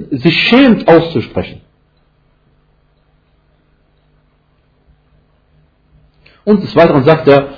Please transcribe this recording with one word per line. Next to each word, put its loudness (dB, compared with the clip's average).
sich -2
schämt 0
auszusprechen. -2
Und 0
des -10
Weiteren 2
sagt 0
er, 2